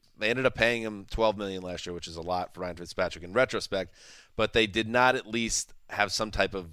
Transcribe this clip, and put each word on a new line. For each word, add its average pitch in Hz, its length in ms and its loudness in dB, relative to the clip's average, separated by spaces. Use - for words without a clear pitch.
they 107 120 0
ended 127 160 2
up 120 100 4
paying 117 280 2
him 104 260 -8
twelve 110 280 2
million 98 260 -6
last 90 220 -8
year, 90 80 -6
which 85 140 -10
is 82 100 -12
a 82 40 -6
lot 90 320 -4
for 87 80 -10
Ryan 90 140 -6
Fitzpatrick 85 480 -4
in 87 100 -12
retrospect. 101 600 0
But 107 180 0
they 113 140 6
did 107 200 0
not 123 280 6
at 107 120 -6
least 113 460 -4
have 104 220 2
some 110 180 -2
type 98 240 2
of 92 180 -6